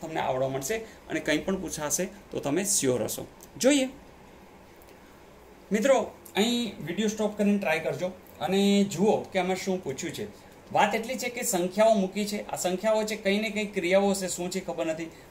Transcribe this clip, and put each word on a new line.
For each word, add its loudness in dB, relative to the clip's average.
તમને -6
આવડવા 0
મળશે -4
અને -8
કંઈ 0
પણ -2
પૂછાશે -4
તો -10
તમે 0
સ્યોર 2
હશો. -6
જોઈએ. 4
મિત્રો, 4
અહીં 0
વીડિયો -2
સ્ટોપ -2
કરીને 2
ટ્રાય 0
કરજો -4
અને 4
જુઓ 2
કે -4
આમાં 0
શું -2
પૂછ્યું -6
છે. -12
વાત 4
એટલી -4
છે -6
કે -8
સંખ્યાઓ 2
મૂકી 0
છે, -6
આ -8
સંખ્યાઓ 0
છે, -4
કંઈ 2
ને -2
કંઈ -2
ક્રિયાઓ 4
છે, -2
શું -4
છે -4
ખબર -4
નથી. -4